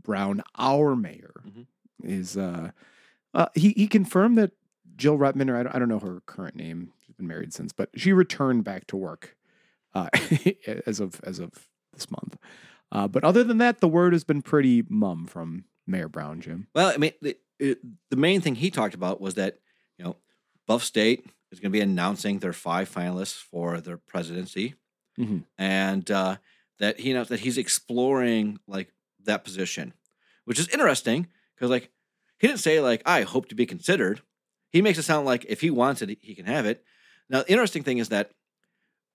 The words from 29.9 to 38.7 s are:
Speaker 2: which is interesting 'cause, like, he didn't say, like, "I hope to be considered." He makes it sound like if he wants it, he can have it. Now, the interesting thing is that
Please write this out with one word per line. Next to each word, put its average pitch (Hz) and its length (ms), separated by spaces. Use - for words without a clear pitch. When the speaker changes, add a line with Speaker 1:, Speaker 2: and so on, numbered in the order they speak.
Speaker 2:
which 120 140
is 175 100
interesting 160 580
'cause, 123 120
like, - 200
he 214 100
didn't 262 120
say, 156 220
like, 120 240
"I 165 180
hope 131 240
to 107 80
be 117 100
considered." 95 560
He 175 120
makes 214 180
it 143 40
sound 151 220
like 123 220
if 107 140
he 165 80
wants 127 320
it, 104 200
he 107 140
can 90 100
have 120 200
it. 107 180
Now, 131 140
the 170 80
interesting 208 320
thing 127 160
is 107 100
that 104 220